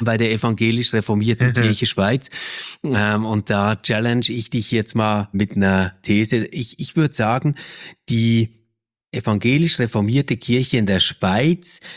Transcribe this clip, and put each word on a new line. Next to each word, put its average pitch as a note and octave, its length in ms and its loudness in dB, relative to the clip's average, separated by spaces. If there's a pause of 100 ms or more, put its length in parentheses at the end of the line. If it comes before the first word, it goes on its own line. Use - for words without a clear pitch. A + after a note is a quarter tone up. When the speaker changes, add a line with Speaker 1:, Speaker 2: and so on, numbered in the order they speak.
Speaker 1:
bei A2+ 160 2
der A2 160 2
evangelisch A2+ 640 0
reformierten A2 580 2
Speaker 2:
<laughs> - 0 -
Speaker 1:
Kirche A2 320 2
Schweiz. G#2+ 460 0 (520)
Ähm, G#2+ 440 0
und G#2 240 -2
da G#2 260 2
challenge A#2+ 540 0
ich A#2 180 -6
dich A#2 220 -4
jetzt A2+ 240 0
mal A2 160 2 (220)
mit G2 240 -2
einer F#2+ 460 2
These. G#2+ 440 0
Ich, - 320 -10
ich - 160 -8
würd D#3 200 2
sagen, B2+ 420 0 (520)
die A2+ 520 2 (500)
evangelisch B2+ 680 0
reformierte A#2 560 0
Kirche B2+ 400 0
in G#2+ 100 2
der F#2+ 140 2
Schweiz, B2+ 800 0 (160)